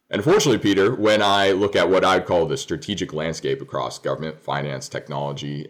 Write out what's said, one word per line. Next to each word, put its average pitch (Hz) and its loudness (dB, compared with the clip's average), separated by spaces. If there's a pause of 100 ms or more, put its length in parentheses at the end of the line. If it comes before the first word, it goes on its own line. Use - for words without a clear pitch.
(120)
And 101 -2
fortunately, 143 4
Peter, 98 4
when 107 2
I 98 2
look 101 0
at 90 2
what 92 4
I'd 92 2
call 87 2
the 73 -2
strategic 82 -6
landscape 76 -4
across 67 -8
government, 73 -6
finance, 69 -6
technology, 71 -8